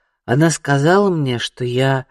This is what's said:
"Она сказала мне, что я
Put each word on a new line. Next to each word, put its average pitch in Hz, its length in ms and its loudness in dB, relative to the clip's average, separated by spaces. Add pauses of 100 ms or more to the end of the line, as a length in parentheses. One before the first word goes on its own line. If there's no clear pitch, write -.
(240)
"Она 151 280 2
сказала 156 580 2
мне, 139 280 -2
что - 280 -10
я 131 460 -2